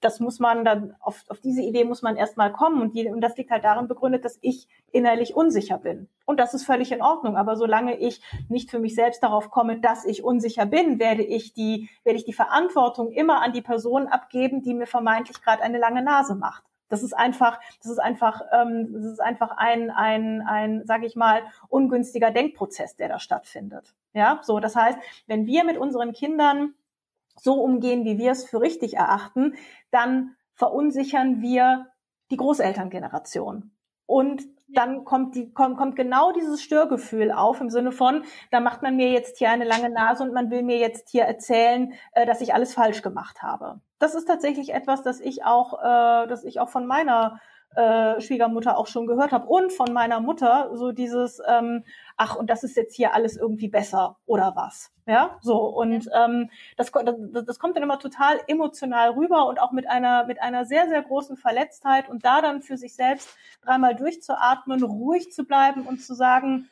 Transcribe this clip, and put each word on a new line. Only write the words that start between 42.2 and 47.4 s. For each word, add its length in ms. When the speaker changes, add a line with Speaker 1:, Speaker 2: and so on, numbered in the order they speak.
Speaker 1:
dass 140
ich 120
alles 220
falsch 280
gemacht 400
habe. 380
Das 160
ist 120
tatsächlich 480
etwas, 280
das 180
ich 240
auch, 360
äh, 460
das 180
ich 140
auch 100
von 180
meiner, 520